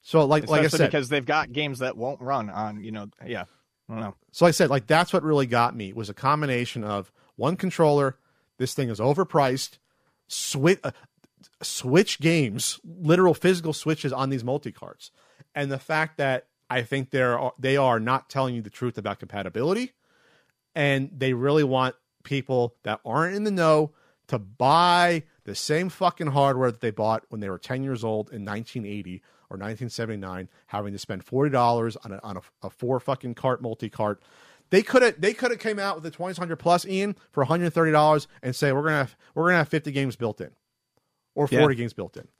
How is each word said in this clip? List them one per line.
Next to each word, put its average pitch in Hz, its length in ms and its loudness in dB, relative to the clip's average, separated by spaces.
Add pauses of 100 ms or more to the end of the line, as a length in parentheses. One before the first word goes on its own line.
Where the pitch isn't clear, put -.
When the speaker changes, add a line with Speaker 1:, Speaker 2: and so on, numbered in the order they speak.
Speaker 1:
So, 156 220 4
like, 143 240 2
like 156 140 4
I - 20 4
Speaker 2:
Especially 156 200 2
Speaker 1:
said, - 60 2
Speaker 2:
because 135 200 -2
they've 139 160 -2
got 147 260 0
games 139 280 -4
that 127 160 -4
won't 123 260 -6
run 123 260 -4
on, 104 340 -8
you 107 80 -12
know, 104 180 -10 (180)
yeah, 101 180 -8 (440)
I 110 40 -12
don't 110 80 -8
know. 104 140 -10 (180)
Speaker 1:
So, 170 140 4
like 170 40 8
I - 20 2
said, 156 180 2
like, 135 160 0
that's 160 260 4
what 175 100 2
really 143 240 2
got 120 300 2
me 101 160 -10
was 110 160 -8
a 104 60 -10
combination 131 680 -2
of 101 300 -6 (240)
one 151 200 -2
controller, 147 600 2 (400)
this 123 160 -4
thing 135 160 -2
is 107 100 -6
overpriced, 139 800 0 (520)
Swi-, 151 520 0
uh, 135 100 -6 (720)
Switch - 560 0
games, 139 640 0
literal 170 520 4
physical 175 400 0
Switches 151 380 -4
on 135 180 -2
these 131 120 -4
multi-carts, 123 680 -8 (440)
and 143 160 -4
the 135 80 -4
fact 156 380 -4
that 135 300 -2 (240)
I 127 100 0
think 135 300 -4
they're, 127 280 2 (200)
they 131 180 2
are 127 240 4
not 127 300 -2
telling 131 240 -2
you 117 80 -6
the 101 80 -12
truth - 260 -6
about 101 220 -6
compatibility, 113 720 -4 (840)
and 139 400 0
they 131 200 0
really 143 300 2
want 131 300 0 (280)
people 131 520 -2 (100)
that 107 200 -4
aren't 160 320 0
in 208 80 -4
the 214 60 0
know 156 420 4 (360)
to 127 100 -2
buy 165 840 4 (200)
the 101 120 -10
same 165 320 -2
fucking 170 400 -2
hardware 135 420 4
that 110 100 -8
they 113 120 -2
bought 110 380 0
when 110 100 -8
they 98 100 -6
were 90 80 -6
ten 131 240 -6
years 127 220 -6
old 107 260 -4
in 107 140 -12
nineteen 107 420 -8
eighty 92 340 -10 (280)
or 95 80 -14
nineteen 107 320 -8
seventy-nine, 95 600 -8 (200)
having 101 240 -6
to 98 80 -10
spend 95 240 -10
forty 139 260 0
dollars 120 540 2
on 104 80 -12
a, 98 100 -14
on 101 140 -12
a, 87 40 -10 (220)
a 98 80 -10
four 127 300 -4
fucking 127 340 -6
cart 127 260 -2
multi-cart. 110 640 -6 (460)
They 196 140 4
coulda, 247 360 4
they 202 160 0
coulda 240 220 -2
came 214 240 -6
out 196 160 -4
with 160 80 -14
the 165 80 -10
twenty-six 180 260 -10
hundred 170 180 -6
plus, 175 300 2
Ian, 196 300 -2 (160)
for 147 100 2
a 131 40 2
hundred 165 280 0
thirty 160 160 2
dollars 151 380 4 (120)
and 127 140 -6
say, 143 160 0
"We're 139 140 0
gonna 156 140 0
have, 135 180 -2 (180)
we're 160 120 0
gonna 180 120 4
have 151 100 2
fifty 156 220 -2
games 135 240 -2
built 110 260 -6
in, 76 120 -12 (840)
or 147 160 0
Speaker 2:
Yeah. 123 80 4
Speaker 1:
forty 143 160 6
games 117 200 -6
built 92 220 -10
in." - 120 -18 (120)